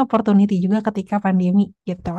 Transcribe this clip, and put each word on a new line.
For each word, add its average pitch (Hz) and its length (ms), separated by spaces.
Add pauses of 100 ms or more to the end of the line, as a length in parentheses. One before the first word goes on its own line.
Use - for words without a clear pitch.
opportunity 208 560
juga 208 240
ketika 208 400
pandemi 190 480 (160)
gitu. 180 320